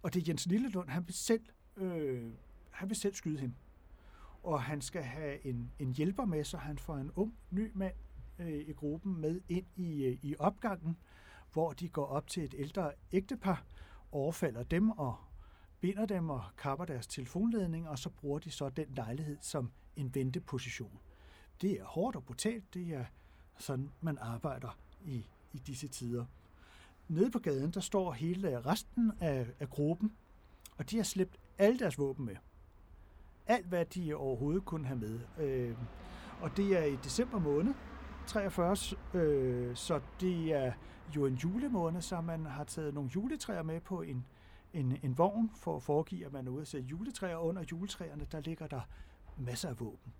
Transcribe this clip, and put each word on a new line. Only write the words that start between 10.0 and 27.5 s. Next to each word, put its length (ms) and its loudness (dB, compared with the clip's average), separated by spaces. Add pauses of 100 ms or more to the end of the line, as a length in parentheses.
øh, 180 2
i 160 -2
opgangen, 580 2 (560)
hvor 200 4
de 160 -6
går 180 0
op 200 -2
til 180 -2
et 140 -6
ældre 340 0 (200)
ægtepar, 520 2 (480)
overfalder 500 0
dem 280 6
og 260 -2 (640)
binder 260 2
dem 240 0
og 140 -2 (140)
kapper 260 -2
deres 220 -4
telefonledning, 840 0
og 100 -4
så 120 -4
bruger 280 -2
de 120 -8
så 180 -2
den 260 -2
lejlighed 460 -4
som 320 -2 (240)
en 180 -4
venteposition. 840 -2 (600)
Det 200 4
er 40 -12
hårdt 320 0
og 80 -8
brutalt, 500 -2
det 200 -2
er 100 -2 (540)
sådan, 320 -2 (100)
man 180 0
arbejder 600 -6 (260)
i, 220 -4 (260)
i 60 -10
disse 300 -8
tider. 360 -2 (840)
Nede 220 6
på 80 -2
gaden, 320 2